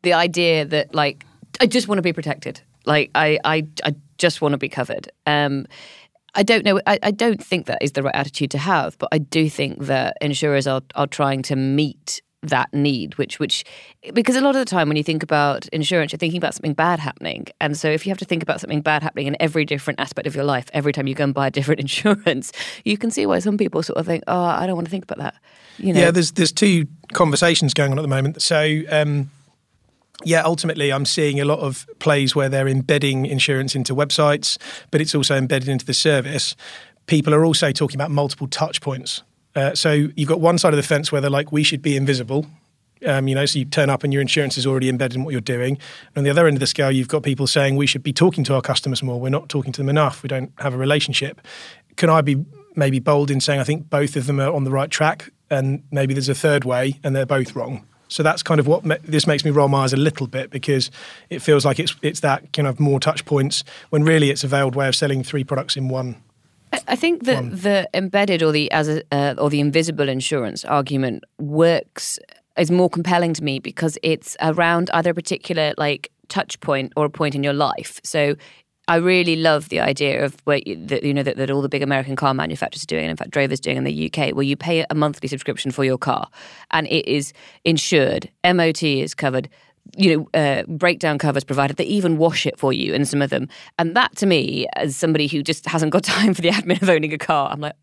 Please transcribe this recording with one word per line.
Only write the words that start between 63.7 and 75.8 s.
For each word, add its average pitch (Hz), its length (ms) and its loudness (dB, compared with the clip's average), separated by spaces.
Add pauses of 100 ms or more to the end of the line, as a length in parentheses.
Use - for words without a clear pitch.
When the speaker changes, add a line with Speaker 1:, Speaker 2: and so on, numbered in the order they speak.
Speaker 2:
when 151 140 2
really 156 260 6
it's 139 140 -2
a 135 40 -4
veiled 135 280 0
way 139 120 0
of 123 60 0
selling 139 280 0
three 135 220 -4
products 139 340 -4
in 131 100 -4
one. 131 280 -6 (580)
Speaker 1:
I, 269 140 -4
I 254 80 0
think 330 280 0
that 254 120 2
Speaker 2:
One. 123 200 -4
Speaker 1:
the 196 380 0
embedded 190 480 0
or 156 100 4
the 151 180 0
as 156 180 2
a, 156 140 -2 (100)
uh, 143 260 0
or 147 100 2
the 147 120 0
invisible 147 500 0
insurance 131 560 -4
argument 135 580 -2 (140)
works, 156 800 0 (400)
is 165 120 2
more 180 200 6
compelling 175 440 0
to 151 100 -6
me 135 160 -2
because - 420 -4
it's - 400 -2
around 170 500 2
either 170 180 2
a 160 40 0
particular, 160 640 -4
like, 147 320 -2 (180)